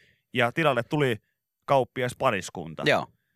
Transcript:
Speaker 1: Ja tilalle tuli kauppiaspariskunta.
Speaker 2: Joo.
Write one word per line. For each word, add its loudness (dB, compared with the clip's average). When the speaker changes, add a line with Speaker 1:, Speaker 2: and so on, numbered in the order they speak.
Speaker 1:
Ja 2
tilalle 0
tuli 0
kauppiaspariskunta. -2
Speaker 2:
Joo. 2